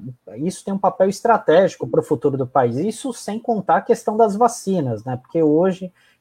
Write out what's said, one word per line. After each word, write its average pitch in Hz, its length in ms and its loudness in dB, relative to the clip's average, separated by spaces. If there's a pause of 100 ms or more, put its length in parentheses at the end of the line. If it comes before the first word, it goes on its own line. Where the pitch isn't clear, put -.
(360)
isso 165 260 -6
tem 196 120 -6
um 196 40 -4
papel 190 300 0
estratégico 196 800 2
pro 156 140 0
futuro 139 340 -2
do 131 100 -2
país, 123 300 0
isso 220 380 -4
sem 208 260 -8
contar 202 380 0
a 190 40 -2
questão 226 320 -2
das 214 220 2
vacinas, 185 680 0
né, 127 120 -6
porque 165 260 -2
hoje, 175 480 2 (300)